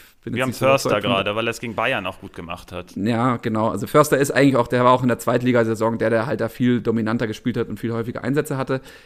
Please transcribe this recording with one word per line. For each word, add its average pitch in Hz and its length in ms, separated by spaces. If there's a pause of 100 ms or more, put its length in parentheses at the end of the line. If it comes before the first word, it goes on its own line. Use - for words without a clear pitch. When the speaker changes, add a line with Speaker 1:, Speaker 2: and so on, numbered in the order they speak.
(240)
Speaker 1:
bin - 100
Speaker 2:
Wir - 40
Speaker 1:
jetzt 123 60
Speaker 2:
haben 131 80
Speaker 1:
nicht 107 80
so 131 60
Speaker 2:
Förster 135 260
Speaker 1:
überzeugt 104 140
von 101 80
Speaker 2:
gerade, 98 220
weil 113 120
er 117 40
es - 80
gegen 113 160
Bayern 110 300
auch 92 160
gut 98 120
gemacht 87 380
hat. 90 240
Speaker 1:
Ja, 117 420
genau. 110 320
Also 101 180
Förster 147 300
ist 139 140
eigentlich 135 240
auch, 120 140
der 123 160
war 123 80
auch 123 80
in 127 80
der 117 100
Zweitligasaison 117 760
der, 110 120
der 113 160
halt 131 140
da 110 80
viel 123 320
dominanter 113 480
gespielt 107 300
hat 113 100
und 107 120
viel 113 120
häufiger 117 320
Einsätze 143 340
hatte. 131 220 (260)